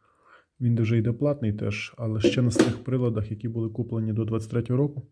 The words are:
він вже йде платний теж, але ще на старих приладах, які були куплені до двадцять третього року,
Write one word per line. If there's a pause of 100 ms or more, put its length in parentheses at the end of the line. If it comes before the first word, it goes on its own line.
(600)
він
вже
йде
платний
теж,
але
ще
на
старих
приладах,
які
були
куплені
до
двадцять
третього
року,